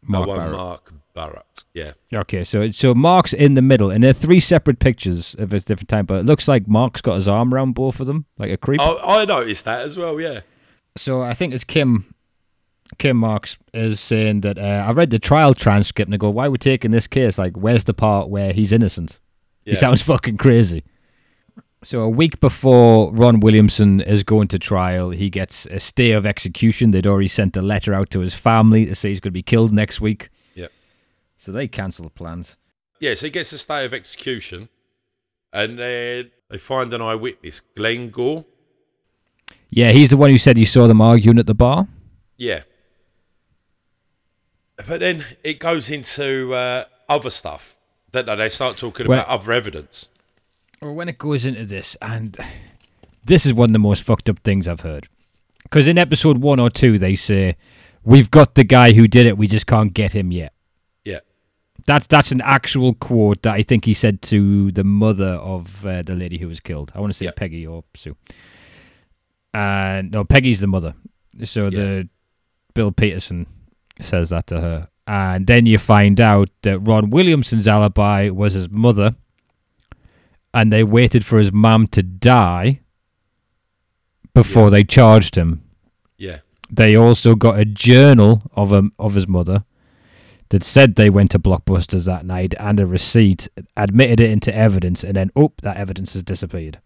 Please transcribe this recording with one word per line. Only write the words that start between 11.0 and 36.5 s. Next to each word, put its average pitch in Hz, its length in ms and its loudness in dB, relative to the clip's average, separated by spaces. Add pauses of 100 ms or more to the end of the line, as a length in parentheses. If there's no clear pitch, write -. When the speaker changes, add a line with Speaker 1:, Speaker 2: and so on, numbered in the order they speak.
Speaker 1:
I 120 120 -8
think 143 200 -8
it's 127 120 -10
Kim, 123 480 -2 (880)
Kim 131 180 -2
Marks 110 400 -6 (160)
is 110 260 -6
saying 107 420 -2
that, 101 160 -6
uh, 101 300 -4
"I 113 60 -4
read 160 160 0
the 113 100 -2
trial 147 340 2
transcript," 104 540 0
and 98 60 -6
I 104 40 -4
go, 104 120 -2
"Why 113 160 -4
are 143 60 -2
we 127 60 -4
taking 120 340 -2
this 113 160 0
case? 120 300 -2
Like, 92 200 -6
where's 110 260 0
the 113 100 -4
part 101 360 -2
where 98 240 -6
he's 98 180 -2
innocent? 104 480 -2 (460)
He 104 60 -6
Speaker 2:
Yeah. 101 60 -2
Speaker 1:
sounds 127 260 2
fucking 123 340 -4
crazy." 113 480 0 (960)
So 120 180 -8
a 110 80 -2
week 151 300 0
before 120 720 4
Ron 113 280 4
Williamson 104 600 4
is 101 220 -2
going 107 240 0
to 98 100 -6
trial, 92 540 -4
he 95 180 -6
gets 95 380 -12
a 95 120 -12
stay 120 340 0
of 104 120 0
execution. 107 680 -2
They'd 95 140 0
already 98 220 0
sent 95 300 -4
a 95 40 -4
letter 101 320 -4
out 95 180 -4
to 95 100 -6
his 90 120 -8
family 110 540 2
to 92 80 -8
say 101 140 -8
he's 98 100 -8
gonna 98 140 -10
be 92 100 -10
killed 113 300 0
next 104 280 -4
week. 107 280 -8 (260)
Speaker 2:
Yeah. 87 120 -18 (720)
Speaker 1:
So - 140 -20
they 120 160 -10
cancel 95 380 -12
the 78 40 -18
plans. 85 460 -18 (460)
Speaker 2:
Yeah, 139 140 -6
so 151 120 -12
he - 40 -10
gets 165 200 -10
a 151 80 -14
stay 147 260 -10
of 117 80 -12
execution, 113 760 -14 (840)
and 110 240 -8
then 120 540 -12 (180)
they 101 80 -18